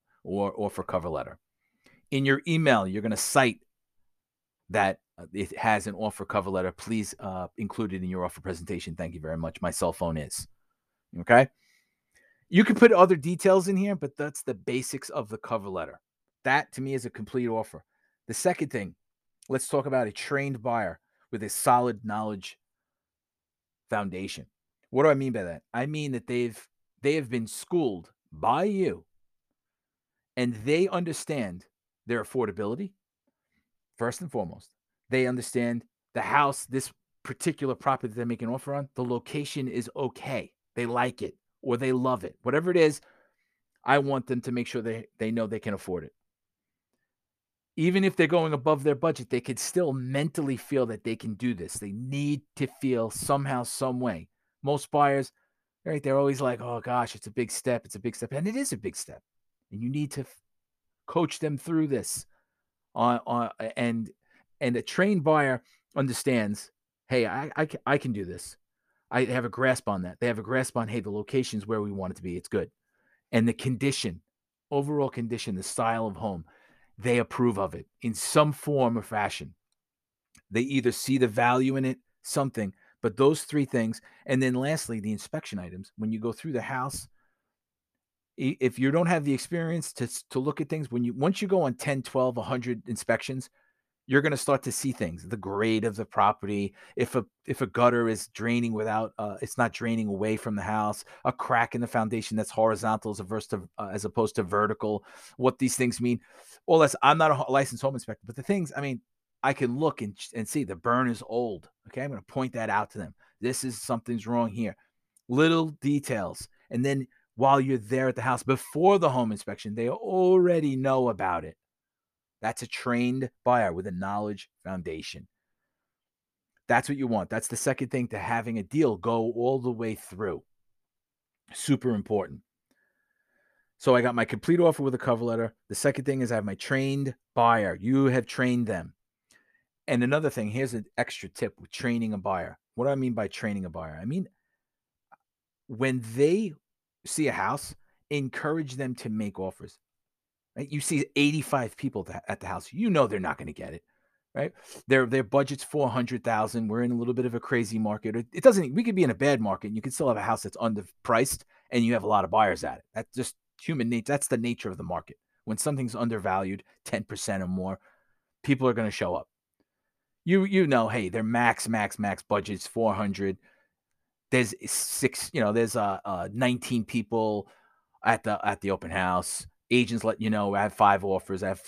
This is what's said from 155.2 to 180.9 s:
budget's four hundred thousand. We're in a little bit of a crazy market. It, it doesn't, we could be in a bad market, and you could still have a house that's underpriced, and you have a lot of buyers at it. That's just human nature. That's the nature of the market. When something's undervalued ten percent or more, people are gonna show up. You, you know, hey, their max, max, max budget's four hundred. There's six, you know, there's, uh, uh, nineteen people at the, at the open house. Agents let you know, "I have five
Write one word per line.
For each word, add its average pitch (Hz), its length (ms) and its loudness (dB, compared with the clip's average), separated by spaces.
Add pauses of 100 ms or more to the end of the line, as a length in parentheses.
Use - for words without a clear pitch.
budget's 135 420 0
four 143 240 0
hundred 120 360 -2
thousand. 110 440 0
We're 110 140 0
in 123 100 0
a 120 40 0
little 117 180 0
bit 123 140 0
of 117 80 -2
a 117 40 -4
crazy 113 380 0
market. 107 380 -2
It, 120 180 -2
it 175 100 -2
doesn't, 190 300 6
we 220 100 0
could 220 120 -2
be 185 80 4
in 127 80 4
a 95 40 -4
bad 139 240 2
market, 104 280 -2
and 107 80 -6
you 107 80 -6
could 127 100 -6
still 147 140 0
have 113 100 2
a 101 60 -4
house 110 180 0
that's - 160 -10
underpriced, 113 880 0 (260)
and 120 160 4
you 120 80 4
have 110 80 2
a 110 60 -4
lot 104 180 4
of 85 60 -6
buyers 98 320 4
at 65 160 -6
it. - 40 -20 (120)
That's - 200 -8
just 127 200 -6 (260)
human 131 260 -2
nature. 120 260 0
That's 143 160 -2
the 123 80 2
nature 117 340 -4
of 92 60 -10
the 90 60 -12
market. 85 340 -8 (280)
When 107 140 -4
something's 135 340 -2
undervalued 98 680 -2 (220)
ten 104 180 -4
percent 98 400 -4
or 90 40 -4
more, 92 320 -4 (640)
people 131 260 2
are 120 60 6
gonna 110 160 0
show 90 240 -2
up. - 140 -4 (1000)
You, 190 200 6
you 190 200 4
know, 120 220 4
hey, 107 220 -2
their 110 120 -2
max, 117 480 2
max, 107 300 -2
max 101 240 -4
budget's 101 420 -4
four 110 300 0
hundred. 98 420 -2 (920)
There's 123 240 2 (100)
six, - 680 -2
you 147 60 -2
know, 104 140 2
there's, 113 220 2
uh, 101 280 0
uh, 92 300 -6
nineteen 123 500 0
people 110 640 -2 (560)
at 113 200 4
the, 104 200 -2
at 101 180 -2
the 98 100 0
open 90 180 -2
house. 90 560 0 (240)
Agents 117 360 4
let 110 160 0
you 110 80 0
know, 101 260 0
"I 98 60 2
have 104 120 0
five 101 300 6